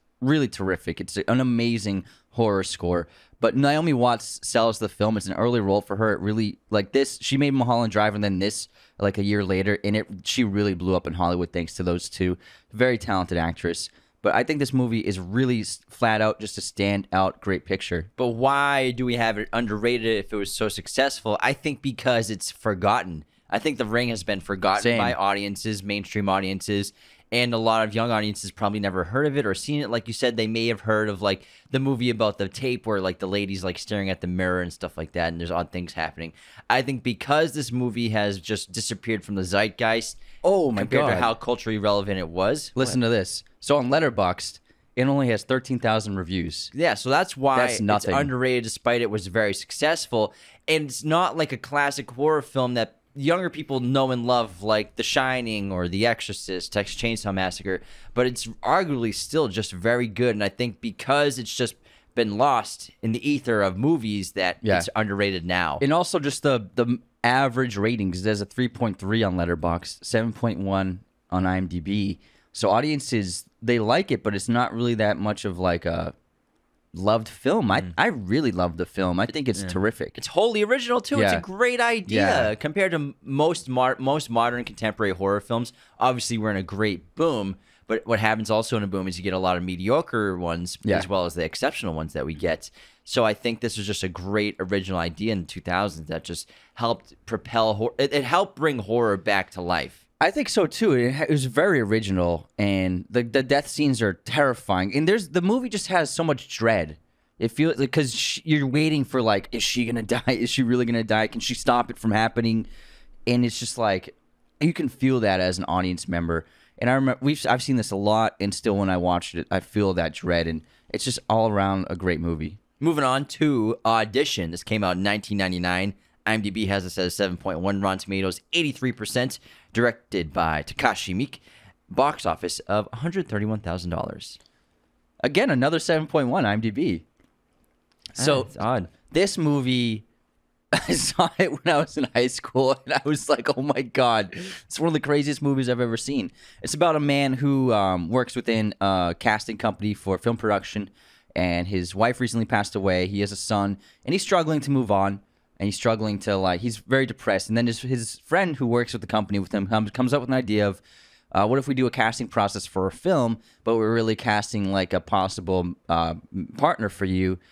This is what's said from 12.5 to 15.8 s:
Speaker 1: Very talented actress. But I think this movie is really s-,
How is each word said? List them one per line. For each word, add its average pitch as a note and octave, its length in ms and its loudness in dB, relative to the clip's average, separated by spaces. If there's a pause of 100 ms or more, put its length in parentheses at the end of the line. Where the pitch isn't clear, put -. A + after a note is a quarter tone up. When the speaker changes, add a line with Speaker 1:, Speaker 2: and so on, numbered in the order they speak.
Speaker 1:
Very B2 260 2
talented F#2 400 -2
actress. E2+ 520 -4 (320)
But - 120 2
I A#2+ 100 4
think D3+ 160 -2
this C3 120 -2
movie A#2+ 300 2
is F#2+ 180 -2
really A#2 400 0
s-, - 300 -8